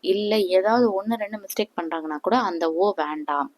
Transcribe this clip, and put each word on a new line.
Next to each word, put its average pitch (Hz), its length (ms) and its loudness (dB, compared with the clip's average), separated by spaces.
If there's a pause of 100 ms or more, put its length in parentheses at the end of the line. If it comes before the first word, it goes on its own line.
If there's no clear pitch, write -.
இல்ல 208 380 0
ஏதாவது 196 640 4
ஒண்ணு 226 120 -2
ரெண்டு 214 240 -8
மிஸ்டேக் 208 380 -4
பண்றாங்கன்னா 160 440 -6
கூட 220 180 2
அந்த 165 340 0
ஓ 190 240 2
வேண்டாம். 147 600 -4